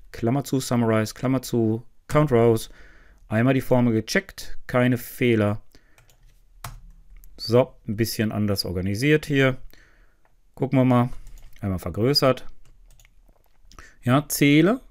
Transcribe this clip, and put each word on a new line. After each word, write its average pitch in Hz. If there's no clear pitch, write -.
Klammer 127
zu 135
Summarize, 113
Klammer 131
zu 113
Count 151
Rows. 117
Einmal 120
die 131
Formel 123
gecheckt, -
keine 123
Fehler. 107
So, 123
ein 107
bisschen 110
anders 104
organisiert 101
hier. 135
Gucken 135
wir 127
mal. 123
Einmal 95
vergrößert. 127
Ja, 135
zähle. 160